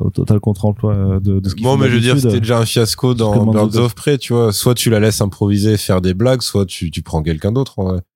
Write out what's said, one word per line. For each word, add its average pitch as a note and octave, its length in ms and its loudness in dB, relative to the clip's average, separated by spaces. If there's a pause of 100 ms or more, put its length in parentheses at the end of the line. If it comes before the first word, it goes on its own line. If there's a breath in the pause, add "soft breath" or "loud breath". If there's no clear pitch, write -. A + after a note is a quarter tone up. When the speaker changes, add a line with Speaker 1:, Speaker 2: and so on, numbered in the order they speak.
Speaker 1:
au F#2 100 0
total G2+ 300 0
contre-emploi, G#2 540 -2
euh, G2 260 0
de, G2 180 0
de F#2+ 100 -2
ce F#2+ 60 -4
qu'ils A2 80 -8
Speaker 2:
Bon, B2+ 100 2
Speaker 1:
font C#3 40 4
Speaker 2:
mais C3+ 120 2
je A#2+ 60 2
veux A#2+ 60 2
dire, B2 140 2
Speaker 1:
d'habitude. B2+ 160 2
Speaker 2:
c'était G2+ 100 2
déjà A#2 180 0
un A2+ 80 2
fiasco B2 480 0
dans A2 200 0
Speaker 1:
Justement, A2 180 2
Speaker 2:
Birds G#2+ 160 2
Speaker 1:
dans A2 140 0
Speaker 2:
of A#2 120 0
Prey, C#3+ 240 -2
tu - 140 -8
vois. A#2 200 2
Soit B2 220 0
tu A#2 160 -2
la G#2+ 80 4
laisses G#2+ 220 2
improviser G2+ 540 0
et - 20 2
faire F#2 240 0
des F#2 120 0
blagues, A#2 300 0
soit G2+ 240 -2
tu, F2 240 -8
tu D#2+ 120 -6
prends D#2+ 200 -4
quelqu'un D#2+ 300 -2
d'autre, B2+ 260 -4
en F#2+ 60 -4
vrai. F#2 160 -4 (160)